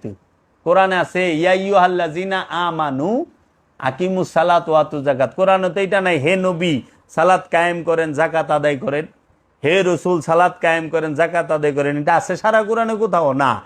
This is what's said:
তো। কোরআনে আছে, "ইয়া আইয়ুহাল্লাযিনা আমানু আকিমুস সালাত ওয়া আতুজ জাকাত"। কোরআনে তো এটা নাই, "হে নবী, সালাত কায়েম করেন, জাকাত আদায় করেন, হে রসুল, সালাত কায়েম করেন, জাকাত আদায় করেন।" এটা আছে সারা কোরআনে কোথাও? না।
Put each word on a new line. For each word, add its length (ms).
তো। 60
কোরআনে 320
আছে, 380
"ইয়া 180
আইয়ুহাল্লাযিনা 960
আমানু 760
আকিমুস 520
সালাত 380
ওয়া 100
আতুজ 240
জাকাত"। 320
কোরআনে 340
তো 100
এটা 220
নাই, 160
"হে 180
নবী, 460
সালাত 420
কায়েম 320
করেন, 300
জাকাত 380
আদায় 260
করেন, 280
হে 220
রসুল, 360
সালাত 400
কায়েম 280
করেন, 240
জাকাত 380
আদায় 220
করেন।" 280
এটা 140
আছে 200
সারা 280
কোরআনে 320
কোথাও? 380
না। 320